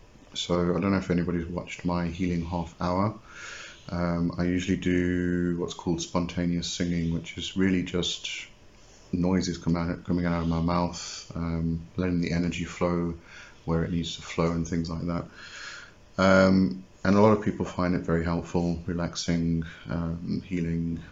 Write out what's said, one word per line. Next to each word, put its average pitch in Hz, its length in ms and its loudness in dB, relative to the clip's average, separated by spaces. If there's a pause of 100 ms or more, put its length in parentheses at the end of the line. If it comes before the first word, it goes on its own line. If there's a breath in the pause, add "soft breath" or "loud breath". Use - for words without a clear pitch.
(340)
So 87 420 0
I 85 40 0
don't 98 120 2
know 95 60 2
if 92 120 -2
anybody's 85 360 0
watched - 380 -8
my 87 220 0
Healing 87 380 -2
Half 85 360 -6
Hour. 92 340 0 (720 loud breath)
Um, 87 500 -2
I 87 60 0
usually 90 320 0
do 90 840 2
what's - 160 -4
called 82 260 -2
spontaneous 87 720 -2
singing, 85 400 0
which 82 260 -6
is - 180 -8
really 95 260 4
just - 640 -4 (680)
noises 87 460 4
come 85 180 2
out, 85 280 -2
coming 87 220 0
out 85 160 2
of 82 60 2
my 82 120 2
mouth, 87 720 -2
um, 82 460 -2 (160)
letting 90 240 2
the 85 120 0
energy 85 320 0
flow 87 500 0 (500 loud breath)
where 82 200 2
it - 80 -4
needs 85 240 -2
to - 60 -14
flow 85 300 0
and 82 140 -2
things 82 220 -2
like 85 180 -6
that. 85 180 -2 (960 loud breath)
Um, 95 680 6 (200)
and 98 120 6
a 101 40 8
lot 107 160 10
of - 80 -6
people 95 200 0
find 90 300 0
it 85 60 0
very 82 240 0
helpful, 85 640 0
relaxing, 85 800 0 (240 loud breath)
um, 85 560 -4
healing 85 560 -2 (100)